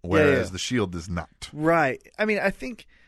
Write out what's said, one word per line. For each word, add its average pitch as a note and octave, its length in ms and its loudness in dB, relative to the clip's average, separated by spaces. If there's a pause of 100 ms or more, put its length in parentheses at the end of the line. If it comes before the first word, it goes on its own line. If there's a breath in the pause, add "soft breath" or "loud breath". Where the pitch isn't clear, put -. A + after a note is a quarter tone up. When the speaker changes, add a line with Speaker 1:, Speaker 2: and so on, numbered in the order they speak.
Speaker 1:
Whereas C#3+ 460 4
Speaker 2:
yeah. F2 60 -10
Speaker 1:
the F2+ 60 -8
Shield G#2+ 320 0
does E2+ 180 -8
not. - 440 -8
Speaker 2:
Right. D3+ 480 2 (160)
I G#3+ 80 -2
mean, G#3 140 0
I G3 120 0
think B3+ 340 -14 (220 soft breath)